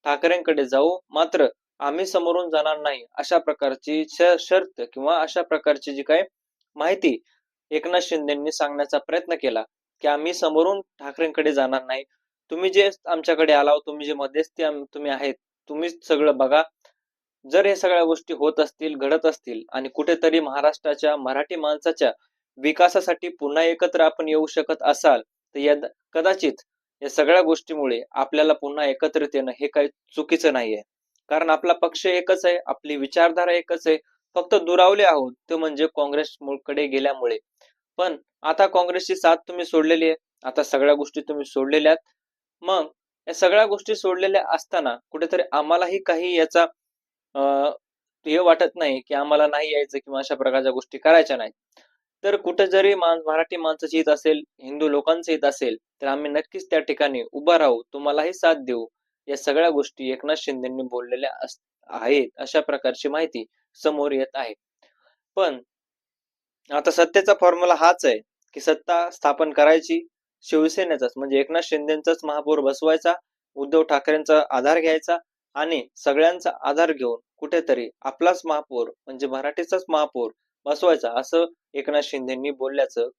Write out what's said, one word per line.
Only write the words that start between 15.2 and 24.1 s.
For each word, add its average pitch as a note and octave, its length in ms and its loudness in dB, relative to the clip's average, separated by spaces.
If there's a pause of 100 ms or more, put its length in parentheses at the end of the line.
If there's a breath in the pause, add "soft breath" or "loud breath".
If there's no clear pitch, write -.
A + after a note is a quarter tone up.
तुम्हीच E3+ 380 -8
सगळं D3+ 300 2
बघा. C3+ 260 2 (880 soft breath)
जर F#3+ 140 4
हे G3 100 2
सगळ्या F3+ 280 2
गोष्टी E3 300 -2
होत D3+ 260 0
असतील, D#3 360 -4
घडत C#3+ 300 -2
असतील, B2 380 -4 (100)
आणि C3 160 -8
कुठेतरी E3 500 0
महाराष्ट्राच्या D3 800 -2
मराठी C3+ 380 -4
माणसाच्या D3+ 560 -2 (460)
विकासासाठी F3 720 0
पुन्हा D3 340 -2
एकत्र E3+ 380 0
आपण D#3+ 260 0